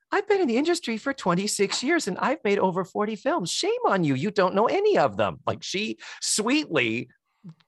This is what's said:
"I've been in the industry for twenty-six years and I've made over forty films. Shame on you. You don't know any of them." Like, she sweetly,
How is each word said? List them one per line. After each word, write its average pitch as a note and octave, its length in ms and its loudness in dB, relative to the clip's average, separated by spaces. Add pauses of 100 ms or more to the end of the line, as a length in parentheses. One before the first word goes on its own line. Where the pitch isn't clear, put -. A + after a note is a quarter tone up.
(120)
"I've G4 160 -2
been G4+ 120 2
in F4 60 2
the A3+ 120 0
industry D#4 380 -2
for C4+ 160 -4
twenty-six G3 680 0
years D#4 240 0
and F#3 120 -4
I've C4 260 0
made G3+ 160 2
over F#3 240 0
forty G#3 320 -4
films. C#4 340 -2
Shame G4 220 -2 (160)
on F#3+ 160 4
you. C#3 100 4
You D3+ 160 -2
don't F#3 240 2
know G#3 120 4
any G4+ 300 2
of C3 200 2
them." G2 280 0
Like, G#2 200 -4
she G#3+ 340 -6 (220)
sweetly, D#3+ 880 0 (580)